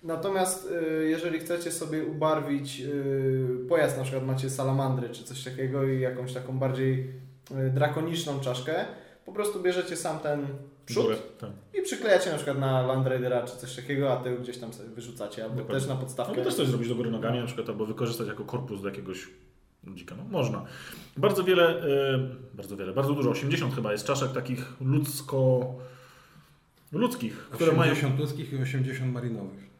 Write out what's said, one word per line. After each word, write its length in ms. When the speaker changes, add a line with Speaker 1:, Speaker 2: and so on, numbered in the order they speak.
Speaker 1:
Natomiast, 680
e, 320
jeżeli 340
chcecie 340
sobie 320
ubarwić, 760
e, 880
pojazd, 280
na 60
przykład 240
macie 240
salamandry 600
czy 140
coś 200
takiego 400
i 160
jakąś 320
taką 260
bardziej, 520
e, 140
drakoniczną 720
czaszkę, 440
po 60
prostu 300
bierzecie 340
sam 220
ten 280
przód 180
Speaker 2:
Górę, 120
tak. 100
Speaker 1:
i 40
przyklejacie 480
na 60
przykład 220
na 240
Land 240
Raidera 360
czy 140
coś 200
takiego, 360
a 40
tył 220
gdzieś 200
tam 140
sobie 160
wyrzucacie, 560
albo 120
Speaker 2:
Dokładnie. 240
Speaker 1:
też 80
na 80
podstawkę. 360
Speaker 2:
Albo 120
też 100
coś 140
zrobić 200
do 60
góry 160
nogami 300
na 60
przykład, 220
albo 180
wykorzystać 420
jako 160
korpus 380
do 60
jakiegoś 400
ludzika. 300
No, 140
można. 340
Bardzo 280
wiele, 240
e, 500
bardzo 220
wiele, 160
bardzo 220
dużo, 160
osiemdziesiąt 440
chyba 180
jest 140
czaszek 260
takich 480
ludzko-, 960
ludzkich, 440
które 220
mają 200
Speaker 3:
Osiemdziesiąt 280
ludzkich 320
i 100
osiemdziesiąt 500
marinowych. 680